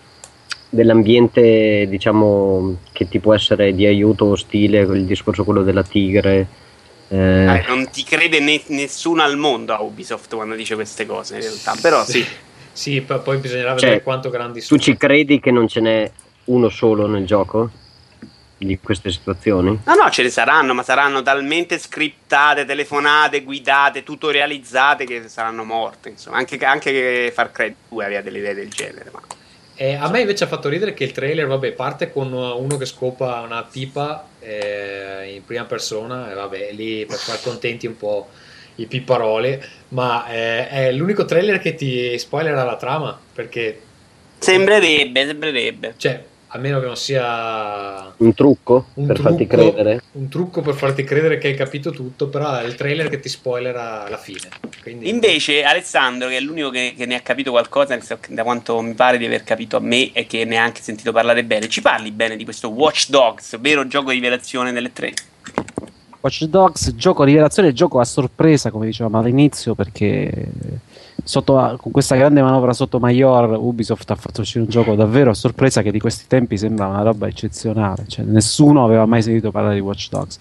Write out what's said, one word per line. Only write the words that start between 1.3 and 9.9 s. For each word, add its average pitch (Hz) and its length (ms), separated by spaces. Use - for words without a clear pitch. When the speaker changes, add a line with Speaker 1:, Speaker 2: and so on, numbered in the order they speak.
Speaker 1:
diciamo, 98 880
che 92 160
ti 110 120
può 104 140
essere 101 400
di 95 120
aiuto 104 400
ostile, 104 540
il 95 260
discorso 101 380
quello 101 180
della 95 200
tigre, 98 640
eh. 98 80
Speaker 2:
Eh, 90 100
non 131 240
ti - 140
crede 160 340
ne-, 147 280
nessuno 156 560
al 143 140
mondo 117 380
a 104 60
Ubisoft 107 540